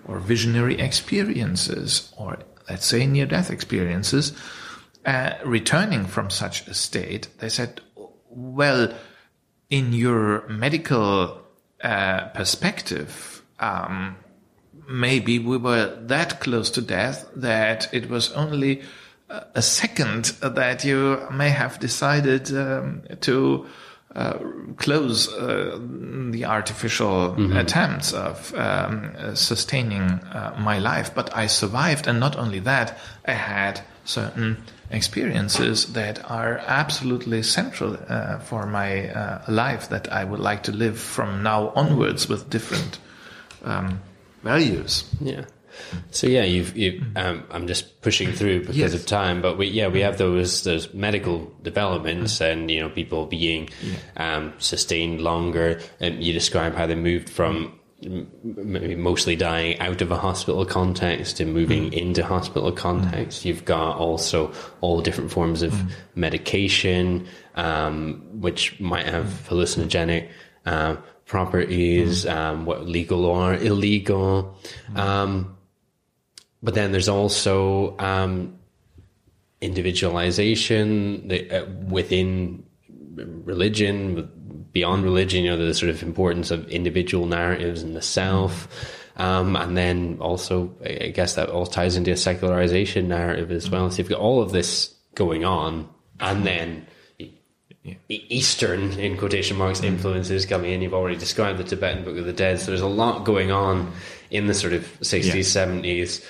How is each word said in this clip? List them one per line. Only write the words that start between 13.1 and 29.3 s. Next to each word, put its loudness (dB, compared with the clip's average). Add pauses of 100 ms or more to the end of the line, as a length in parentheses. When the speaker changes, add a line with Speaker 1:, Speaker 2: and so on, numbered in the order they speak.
Speaker 1:
um, -4 (720)
maybe 4
we 0
were 2 (120)
that 0
close 0
to -2
death -2
that 0
it -2
was 0
only 0 (720)
a 0
second 2 (180)
that 0
you 4 (140)
may 2
have 0
decided, 2
um, -2 (180)
to, 2 (500)
uh, -2 (380)
close, 2
uh, -2 (540)
the -2
artificial 0
Speaker 2:
Mm-hmm. 4
Speaker 1:
attempts 2
of, -6
um, -2
uh, -6